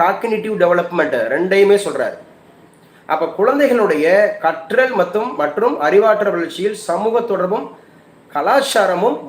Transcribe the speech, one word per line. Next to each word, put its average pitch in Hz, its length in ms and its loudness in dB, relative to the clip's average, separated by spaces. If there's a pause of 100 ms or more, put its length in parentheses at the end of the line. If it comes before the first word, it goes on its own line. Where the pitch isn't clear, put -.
காக்னிட்டிவ் 208 600 -2
டெவலப்மெண்ட் 170 540 0 (160)
ரெண்டையுமே 196 440 4 (100)
சொல்றாரு. 131 300 -6 (880)
அப்ப 156 220 -2
குழந்தைகளுடைய 208 1120 2
கற்றல் 254 580 0
மற்றும், 208 360 -2
மற்றும் 147 440 -2
அறிவாற்றல் 202 520 2
வளர்ச்சியில் 175 440 -4
சமூக 220 440 -2
தொடர்பும் 208 480 -4 (680)
கலாச்சாரமும் 202 840 0 (120)